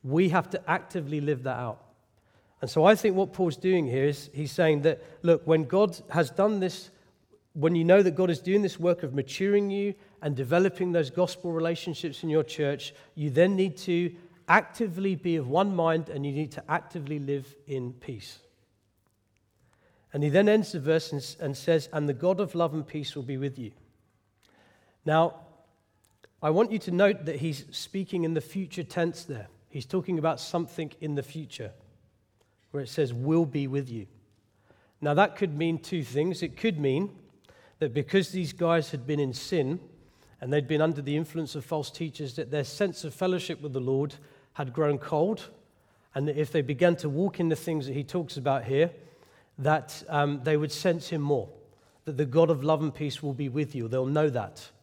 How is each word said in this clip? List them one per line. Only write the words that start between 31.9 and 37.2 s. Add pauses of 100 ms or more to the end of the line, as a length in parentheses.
where
it
says,
"will
be
with
you." (920)
Now,
that
could
mean
two
things.
It
could
mean (600)